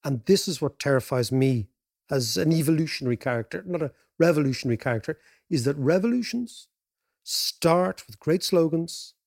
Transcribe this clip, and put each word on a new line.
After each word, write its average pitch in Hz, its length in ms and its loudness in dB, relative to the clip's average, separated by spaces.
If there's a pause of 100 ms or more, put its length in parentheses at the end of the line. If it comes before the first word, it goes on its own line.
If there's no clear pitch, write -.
And 135 220 -4
this 190 200 4
is 175 140 -4
what 139 180 -4
terrifies 127 540 0
me 131 360 2 (420)
as 127 260 -2
an 165 160 2
evolutionary 151 640 0
character, 123 500 -4
not 175 160 -4
a 139 100 -6 (260)
revolutionary 143 580 2
character, 123 420 -4 (300)
is 131 160 0
that 139 120 0
revolutions 226 920 -2 (540)
start - 840 0
with - 140 -20
great 160 220 0
slogans 165 720 0 (120)